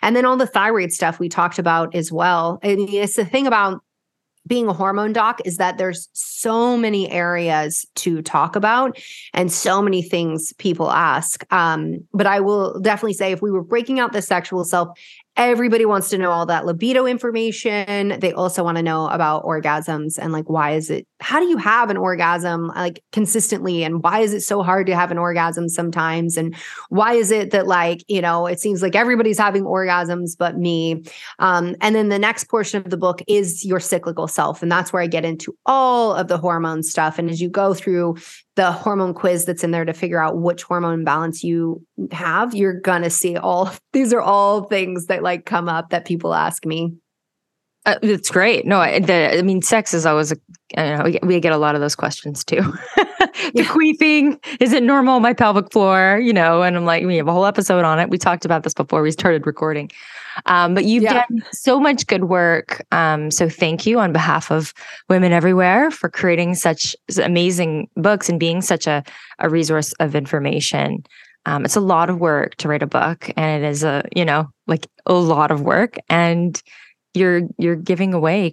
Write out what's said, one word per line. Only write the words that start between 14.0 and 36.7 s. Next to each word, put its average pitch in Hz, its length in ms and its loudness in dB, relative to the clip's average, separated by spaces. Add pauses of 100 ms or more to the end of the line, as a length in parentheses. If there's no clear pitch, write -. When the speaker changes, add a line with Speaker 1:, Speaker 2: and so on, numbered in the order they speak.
Speaker 1:
the 196 100 -4
sexual 180 420 -2
self, 170 320 -2 (400)
everybody 240 480 2
wants 202 240 2
to 208 80 -2
know 185 140 0
all 170 160 0
that 165 180 -2
libido 226 400 0
information. 220 1160 -2
They 185 120 0
also 180 320 -2
wanna 170 180 -2
know 160 260 -2
about 156 360 0
orgasms 156 760 -4
and, 165 140 -6
like, 156 160 -6
why 151 220 0
is 156 180 -4
it, 147 180 -6 (140)
how 294 200 -2
do 359 60 0
you 330 120 2
have 220 320 2
an 196 80 -2
orgasm, 170 680 0
like, 175 340 -6 (100)
consistently? 185 720 -2
And 160 180 -2
why 196 180 2
is 214 120 2
it 202 80 -4
so 202 220 -2
hard 185 240 2
to 185 100 2
have 175 140 2
an 170 80 -2
orgasm 170 500 -2
sometimes? 165 680 -2
And 165 180 -4 (320)
why 214 240 2
is 226 180 2
it 208 200 0
that, 190 160 2
like, 175 420 0
you 196 140 0
know, 170 240 0
it 175 140 -4
seems 202 200 -2
like 185 160 0
everybody's 226 400 2
having 196 280 2
orgasms 175 720 -2
but 170 180 -2
me? 165 460 -2 (360)
Um, 180 440 0
and 214 120 2
then 214 140 2
the 202 100 0
next 220 260 -2
portion 208 380 -4
of 180 60 -12
the 180 80 -4
book 175 320 -2
is 190 340 0
your 185 180 -2
cyclical 170 480 -4
self. 151 340 -4
And 175 100 0
that's 180 180 0
where 180 120 0
I 170 40 -2
get 170 200 -2
into 160 280 -8 (120)
all 247 480 2
of 180 140 -4
the 175 100 0
hormone 165 440 -2